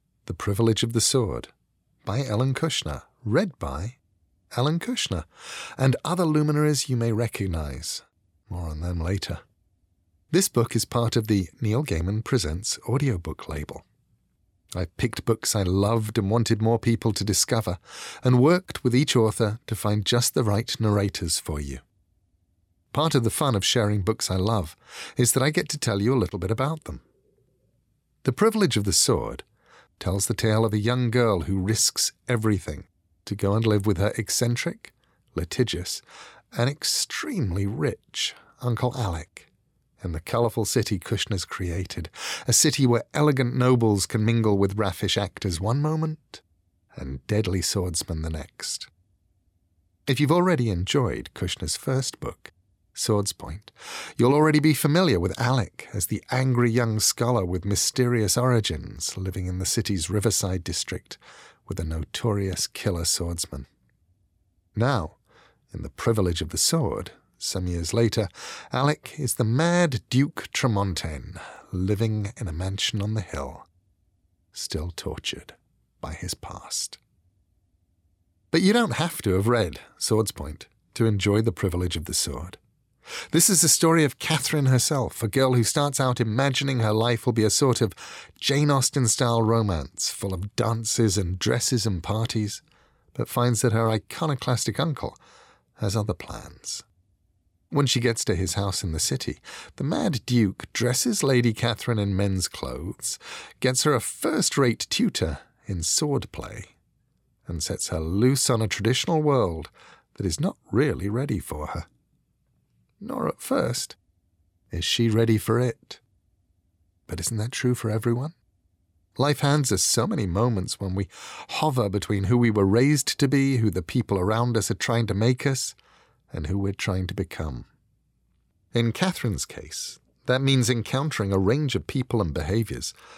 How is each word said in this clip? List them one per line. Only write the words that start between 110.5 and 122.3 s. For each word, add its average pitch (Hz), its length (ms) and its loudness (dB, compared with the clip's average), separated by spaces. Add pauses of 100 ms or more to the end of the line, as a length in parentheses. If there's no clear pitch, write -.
really 101 380 0
ready 120 320 -2
for - 280 -8
her. - 180 -8 (1120)
Nor - 280 -4
at - 140 -8
first - 540 -2 (760)
is 85 140 -6
she 117 240 2
ready 110 280 4
for 113 220 0
it. - 420 -6 (1080)
But - 140 -8
isn't 113 160 -4
that 110 160 -4
true 123 220 0
for 113 160 -2
everyone? 117 440 -2 (840)
Life 139 220 2
hands 143 320 2
us - 100 2
so - 240 2
many 160 200 0
moments 101 540 0
when 95 140 -4
we 98 140 -2 (420)
hover 127 380 0
between 98 360 -2
who 120 140 4